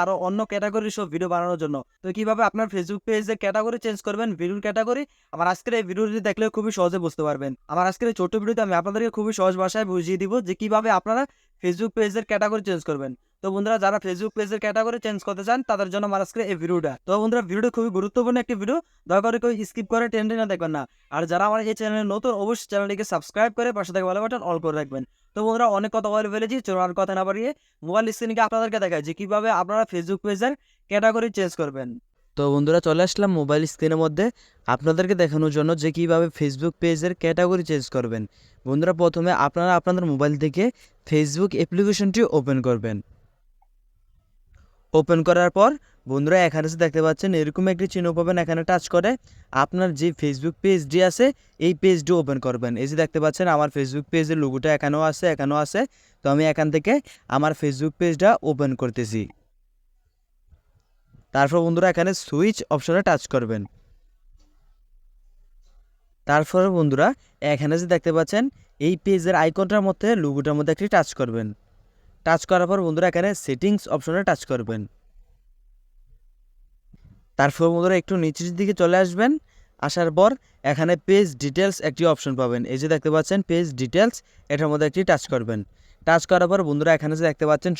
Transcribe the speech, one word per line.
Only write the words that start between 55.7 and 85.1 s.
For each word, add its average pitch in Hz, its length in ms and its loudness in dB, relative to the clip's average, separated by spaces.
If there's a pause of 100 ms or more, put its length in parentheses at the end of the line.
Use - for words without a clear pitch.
তো - 100 -8
আমি 151 180 4
এখান 156 240 0
থেকে 160 180 2 (420)
আমার 147 160 2 (100)
Facebook 147 400 -2
পেজটা 175 280 4 (220)
ওপেন 139 200 0 (100)
করতেছি। 113 400 -2 (2250)
তারপর 139 300 2
বন্ধুরা, 170 280 2
এখানে 175 180 0 (140)
সুইচ 185 320 0 (180)
অপশনে 170 340 0
টাচ 156 120 0 (120)
করবেন। 113 280 -2 (2750)
তারপর 156 360 4 (140)
বন্ধুরা, 147 300 4 (460)
এখানে 147 280 0
যে 180 120 -6
দেখতে 165 240 2
পাচ্ছেন 202 260 0 (440)
এই 180 60 2 (120)
পেজের 185 380 2
আইকনটার 190 440 2
মধ্যে 196 220 0 (140)
লোগোটার 143 340 0
মধ্যে 147 180 0
একটি 196 200 -4
টাচ 165 140 4 (100)
করবেন। 113 280 -4 (800)
টাচ 165 240 2
করার 180 220 4
পর 196 140 2
বন্ধুরা, 165 260 2
এখানে 170 180 0 (160)
সেটিংস 180 360 0 (140)
অপশনে 160 340 -2
টাচ 160 120 -2 (100)
করবেন। 113 300 -4 (2500)
তারপর 143 340 4
বন্ধুরা, 175 280 2
একটু - 120 -6 (100)
নিচের 160 260 -4 (100)
দিকে 202 220 0
চলে 175 220 6
আসবেন। 185 280 2 (560)
আসার 170 300 0
পর 196 120 8 (420)
এখানে 160 220 0 (140)
পেজ 196 200 6 (160)
ডিটেলস 180 340 0 (120)
একটি 151 220 -2
অপশন 143 280 -2
পাবেন। 120 220 0 (120)
এই 131 80 -2
যে 156 120 -2
দেখতে 156 220 0
পাচ্ছেন 156 240 2 (100)
পেজ 170 160 2 (160)
ডিটেলস, 185 340 2 (380)
এটার 147 180 0
মধ্যে 151 180 2
একটি 185 200 -2
টাচ 156 140 2 (100)